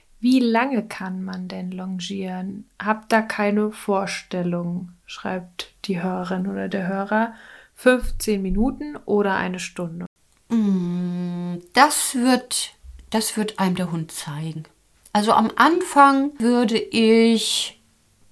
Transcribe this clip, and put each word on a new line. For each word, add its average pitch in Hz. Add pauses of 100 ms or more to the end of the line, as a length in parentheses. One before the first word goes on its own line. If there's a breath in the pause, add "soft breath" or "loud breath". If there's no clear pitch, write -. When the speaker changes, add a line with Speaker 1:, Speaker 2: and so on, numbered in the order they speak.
(220)
Speaker 1:
Wie 254
lange 233
kann 185
man 185
denn 185
longieren? 185 (160)
Hab 214
da 220
keine 214
Vorstellung, 180 (140)
schreibt - (120)
die 175
Hörerin 185
oder 196
der 185
Hörer. 214 (420 loud breath)
Fünfzehn 233
Minuten 269 (100)
oder 202
eine 180
Stunde? 175 (440)
Speaker 2:
Mm, 175 (180)
das 294
wird, 247 (360)
das 220
wird 208
einem 185
der 175
Hund 165
zeigen. 156 (460)
Also 208
am 220
Anfang 285
würde 233
ich, 226 (500)